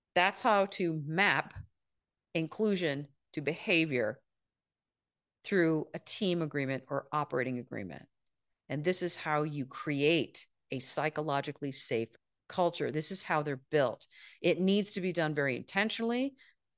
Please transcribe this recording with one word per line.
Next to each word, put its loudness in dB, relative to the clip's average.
That's 4
how 4
to -2
map 2
inclusion 0
to -4
behavior 0
through 2
a -8
team 0
agreement -2
or -4
operating -2
agreement. -10
And -4
this 2
is -2
how 0
you -4
create 0
a -4
psychologically -2
safe 0
culture. 0
This -2
is -2
how 2
they're -4
built. 2
It 2
needs 2
to -4
be -2
done 0
very 0
intentionally. -2